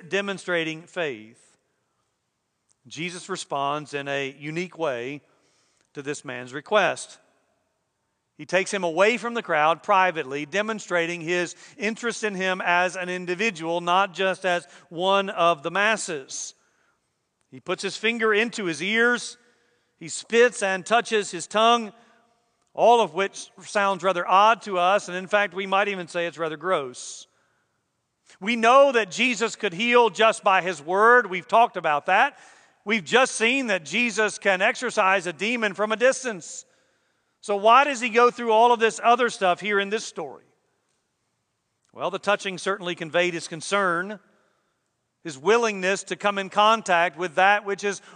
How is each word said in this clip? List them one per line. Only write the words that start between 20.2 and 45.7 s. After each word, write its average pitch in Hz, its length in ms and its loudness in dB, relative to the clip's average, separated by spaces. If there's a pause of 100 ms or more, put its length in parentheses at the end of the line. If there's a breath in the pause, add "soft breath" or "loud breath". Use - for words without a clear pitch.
and 190 200 -2
touches 220 460 0
his 170 160 -10
tongue, 226 480 2 (800 soft breath)
all 226 260 6
of 170 140 0
which 196 380 -6 (100)
sounds 196 400 -2
rather 180 260 0
odd 202 360 6
to 196 160 -4
us, 185 280 2
and 180 80 -10
in 185 120 -10
fact, 202 260 0
we 196 140 -8
might 196 200 2
even 185 200 -6
say 170 180 -4
it's 151 140 -8
rather 160 180 -4
gross. 147 680 -6 (1120 soft breath)
We 220 140 -2
know 254 360 6
that 214 200 0
Jesus 220 440 -2
could 196 180 -4
heal 233 360 4
just 214 340 2
by 190 200 4
his 170 180 -6
word. 208 480 4
We've 180 180 -8
talked 226 300 2
about 156 300 -2
that. 226 320 2 (440 soft breath)
We've 208 220 -2
just 233 300 2
seen 247 320 0
that 185 180 -2
Jesus 208 540 -2
can 190 240 2
exorcise 202 640 0
a 175 60 -6
demon 208 420 -4
from 214 160 -2
a 220 40 -2
distance. 233 720 -2 (760)
So 202 140 -2
why 226 280 8
does 269 180 -2
he 247 80 -2
go 233 220 4
through 233 200 -4
all 226 200 6
of 233 80 2
this 220 240 0
other 240 260 4
stuff 180 300 0
here 202 200 -2
in 202 100 -4
this 208 160 -6
story? 139 400 -12 (1500)
Well, 139 160 -6
the 185 80 -8
touching 196 400 -2
certainly 185 380 -6
conveyed 175 380 -2
his 165 140 -8
concern, 190 680 -4 (1080)
his 151 140 -12
willingness 196 680 0